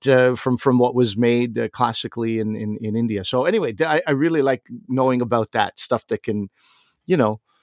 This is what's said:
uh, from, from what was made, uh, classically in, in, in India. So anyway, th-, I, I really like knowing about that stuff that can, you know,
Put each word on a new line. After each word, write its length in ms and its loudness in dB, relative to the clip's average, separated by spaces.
uh, 280 6
from, 220 -2
from 200 2
what 160 2
was 220 0
made, 420 2
uh, 120 -2
classically 720 -4
in, 180 -4
in, 240 -6
in 160 -4
India. 260 -2
So 220 0
anyway, 260 0
th-, 160 -2
I, 180 2
I 60 0
really 300 2
like 260 0
knowing 320 2
about 320 0
that 260 -2
stuff 280 -4
that 160 -6
can, 260 -4
you 100 0
know, 240 0